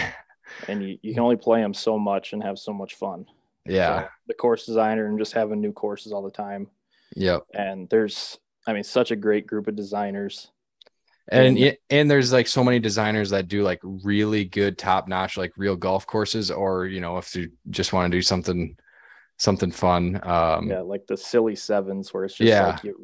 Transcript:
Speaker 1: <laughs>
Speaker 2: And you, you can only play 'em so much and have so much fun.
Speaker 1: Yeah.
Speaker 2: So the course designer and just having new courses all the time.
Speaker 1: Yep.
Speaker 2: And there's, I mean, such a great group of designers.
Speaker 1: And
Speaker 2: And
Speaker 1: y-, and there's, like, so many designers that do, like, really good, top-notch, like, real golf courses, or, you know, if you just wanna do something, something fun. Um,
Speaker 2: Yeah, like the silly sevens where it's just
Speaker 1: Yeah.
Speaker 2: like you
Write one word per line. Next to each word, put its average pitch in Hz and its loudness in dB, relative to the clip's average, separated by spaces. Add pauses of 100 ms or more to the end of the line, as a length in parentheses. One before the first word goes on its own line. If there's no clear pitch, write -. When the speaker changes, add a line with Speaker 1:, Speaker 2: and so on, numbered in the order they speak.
Speaker 1:
<laughs> - -2 (640)
Speaker 2:
And 101 -4
you, 95 -10
you 110 -8
can 120 0
only 120 4
play 113 4
'em 101 -2
so 110 -2
much 98 -2
and 107 -6
have 101 -8
so 107 -10
much 98 -10
fun. 95 -10 (400)
Speaker 1:
Yeah. 85 2
Speaker 2:
So - -12 (200)
the 113 -6
course 117 0
designer 110 2
and 107 -2
just 107 -4
having 107 0
new 104 -2
courses 104 -8
all 101 -6
the 95 -10
time. 101 -10 (480)
Speaker 1:
Yep. 90 0
Speaker 2:
And 95 -6
there's, 110 -2 (260)
I 117 -4
mean, 101 -4
such - 0
a 117 0
great 104 0
group 107 -4
of 107 -4
designers. 101 -8 (760)
Speaker 1:
And 131 8
Speaker 2:
And 127 6
Speaker 1:
y-, 131 4 (120)
and 147 6
there's, 135 4
like, 123 6
so - 2
many 123 4
designers 107 0
that 95 0
do, 101 0
like, 90 0
really 101 0
good, 98 0
top-notch, 92 0
like, 90 -6
real 98 0
golf 92 -2
courses, 107 -2
or, 92 0
you 95 -6
know, 87 -6
if - -10
you 87 -6 (200)
just - -2
wanna 90 2
do 90 2
something, 90 -2 (600)
something 95 0
fun. 87 0
Um, 85 2
Speaker 2:
Yeah, 92 -4
like 98 -10
the 101 -4
silly 113 0
sevens 98 -4
where 95 -4
it's 95 -8
just 113 6
Speaker 1:
Yeah. 101 6
Speaker 2:
like 82 -4
you 101 -10